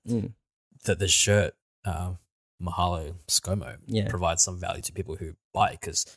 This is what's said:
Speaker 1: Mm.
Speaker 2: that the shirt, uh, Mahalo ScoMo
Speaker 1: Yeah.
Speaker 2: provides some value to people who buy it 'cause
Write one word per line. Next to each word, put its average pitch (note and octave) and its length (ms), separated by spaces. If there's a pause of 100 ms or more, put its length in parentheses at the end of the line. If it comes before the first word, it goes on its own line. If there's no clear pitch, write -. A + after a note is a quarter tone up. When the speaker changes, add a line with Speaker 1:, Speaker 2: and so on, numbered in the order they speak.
Speaker 1:
Mm. A2 280 (520)
Speaker 2:
that F2+ 140
the F#2+ 80
shirt, G2+ 480 (300)
uh, F2+ 300 (460)
Mahalo F2 520 (160)
ScoMo - 560
Speaker 1:
Yeah. G#2 240
Speaker 2:
provides F2 340
some F#2 160
value F2 220
to - 100
people D#2+ 240
who D#2+ 200 (180)
buy G#2+ 200
it - 80
'cause - 240 (120)